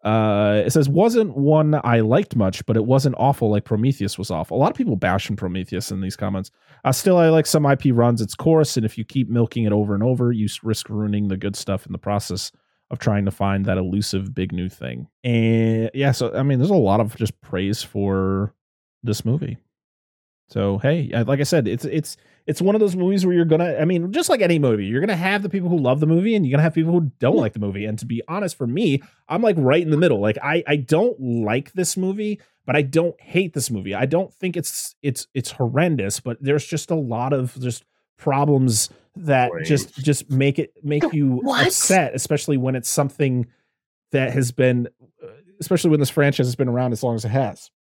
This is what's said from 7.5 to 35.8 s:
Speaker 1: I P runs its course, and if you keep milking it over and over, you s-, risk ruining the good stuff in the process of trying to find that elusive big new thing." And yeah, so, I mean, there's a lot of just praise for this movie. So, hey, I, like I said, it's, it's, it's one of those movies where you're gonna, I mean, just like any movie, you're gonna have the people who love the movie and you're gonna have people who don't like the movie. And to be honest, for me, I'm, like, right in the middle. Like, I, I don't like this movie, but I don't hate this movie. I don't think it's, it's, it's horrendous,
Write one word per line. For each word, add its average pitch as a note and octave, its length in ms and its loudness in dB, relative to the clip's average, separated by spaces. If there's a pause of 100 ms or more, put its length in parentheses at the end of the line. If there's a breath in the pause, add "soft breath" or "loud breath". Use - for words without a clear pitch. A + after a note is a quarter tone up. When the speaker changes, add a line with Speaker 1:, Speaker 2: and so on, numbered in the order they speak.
Speaker 1:
I C#3 100 4
P C3+ 160 2
runs A#2 300 4
its G#2 140 -6
course, D#3+ 420 2
and A2+ 80 0
if - 120 -4
you A2 60 -8
keep B2+ 260 -2
milking A#2 360 0
it G#2 80 2
over G#2 220 0
and G2+ 80 -2
over, B2 280 0
you A2 140 -2
s-, - 180 -8
risk - 260 -4
ruining G#2 380 -2
the F#2+ 100 -2
good G2+ 180 -6
stuff - 300 -6
in - 60 -12
the F#2+ 60 -8
process G2+ 540 -6 (380)
of - 100 -8
trying G2+ 260 0
to F#2+ 60 -2
find G2 340 -2
that F#2+ 120 0
elusive F#2+ 580 -4
big F#2+ 180 -4
new F2+ 160 -6
thing." - 380 -12 (160)
And A2+ 720 2
yeah, C#3 160 2
so, B2 220 -2
I B2+ 100 -2
mean, C3+ 160 2
there's D3 120 2
a G3+ 40 4
lot A2 260 4
of G#2+ 160 -2
just - 240 -4
praise G2 420 -4
for G2 720 -2 (500)
this A2 220 -4
movie. B2 320 -2 (920)
So, G2 280 -2
hey, D3 360 0
I, A#2 100 0
like C3+ 180 0
I - 20 0
said, C#3+ 240 0
it's, A2 160 -4
it's, D3 320 -6 (300 soft breath)
it's D3+ 160 -4
one F#3+ 120 2
of A3 60 2
those G3+ 160 2
movies F#3 300 0
where F3+ 100 2
you're E3+ 80 4
gonna, D#3+ 340 2
I D3+ 60 0
mean, F3 300 0
just D#4+ 160 -2
like C#4+ 100 2
any E3+ 200 4
movie, A2 260 2
you're A#2 160 -2
gonna G3+ 120 0
have F#3+ 300 -2
the G#3 60 -4
people F3+ 180 -2
who E3+ 100 2
love C3+ 220 2
the D3+ 80 2
movie F#3 280 2
and G3 120 2
you're B2 40 0
gonna C#3+ 120 4
have D#3+ 100 2
people E3 200 0
who E3 260 2
don't B2+ 160 2
like A2 160 0
the - 80 -10
movie. G2+ 240 -4
And G#2+ 160 -6
to B2 60 -12
be A#2 240 -6
honest, F#3 280 -6
for B2+ 80 -4
me, C#3 360 0 (260 soft breath)
I'm, E3+ 140 -2
like, G#3+ 180 2
right C#3 220 4
in D#3+ 80 -2
the D3+ 80 2
middle. D3 240 4
Like, G#2 200 0
I, D#3 240 -2
I D3 120 2
don't D#3 420 0
like A#2+ 540 -2
this F3+ 240 -2
movie, G3+ 420 -4 (260 soft breath)
but C3 120 0
I D#3 40 4
don't D#3+ 380 0
hate F3+ 340 -2
this C3 160 -4
movie. G2 240 -6
I G#2 120 -2
don't D#3 280 -2
think F3+ 220 -6
it's, - 460 -8
it's, C#3 320 -6
it's - 180 -6
horrendous, B2+ 720 -2